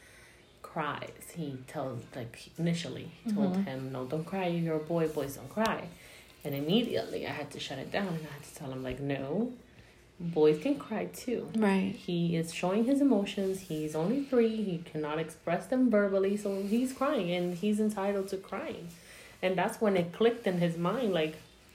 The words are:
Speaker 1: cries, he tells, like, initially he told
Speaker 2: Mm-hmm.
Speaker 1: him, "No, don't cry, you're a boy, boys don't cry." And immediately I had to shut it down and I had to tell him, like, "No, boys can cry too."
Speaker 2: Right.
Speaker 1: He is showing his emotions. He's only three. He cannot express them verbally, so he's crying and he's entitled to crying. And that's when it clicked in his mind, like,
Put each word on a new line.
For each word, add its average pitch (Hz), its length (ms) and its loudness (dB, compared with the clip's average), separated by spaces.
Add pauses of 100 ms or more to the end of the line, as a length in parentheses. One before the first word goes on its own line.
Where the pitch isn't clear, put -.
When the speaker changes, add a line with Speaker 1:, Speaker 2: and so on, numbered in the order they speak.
(600)
Speaker 1:
cries, - 720 -8
he 143 220 -6 (100)
tells, 131 360 -6 (120)
like, - 340 -12 (100)
initially 170 500 -2 (140)
he 226 80 -2
told 202 220 4
Speaker 2:
Mm-hmm. 196 100 2
Speaker 1:
him, 131 280 -6
"No, 131 140 -4
don't 156 200 -2
cry, 190 220 -2
you're 170 280 2
a 156 40 2
boy, 160 280 0
boys 147 300 -4
don't - 120 -14
cry." 208 380 0 (560)
And 143 100 -4
immediately 151 720 0
I - 60 -4
had - 200 -6
to - 80 -10
shut 139 200 -8
it - 120 -10
down 190 180 -2
and 156 200 -6
I 143 40 -12
had 139 100 -14
to - 120 -18
tell 135 160 -10
him, 131 120 -8
like, 127 160 -6
"No, 139 520 -2 (680)
boys 156 420 4
can 277 140 2
cry 214 320 -4
too." - 480 -6
Speaker 2:
Right. 196 400 4
Speaker 1:
He 170 400 0
is 165 180 -2
showing 196 320 2
his 277 160 4
emotions. 202 600 2
He's 156 340 -4
only 208 280 2
three. 226 380 2 (100)
He 170 60 -2 (140)
cannot 151 260 -2
express 165 480 -2
them 254 240 4
verbally, 202 480 4
so 196 240 -2
he's 233 320 2
crying 262 380 0
and 180 240 0
he's 208 240 0
entitled 202 500 0
to 190 80 -4
crying. 196 520 -8 (520)
And 185 160 2
that's 196 240 0
when 202 160 4
it 170 160 2
clicked 233 320 4
in 180 140 2
his 170 180 2
mind, 196 360 2
like, 156 220 2 (400)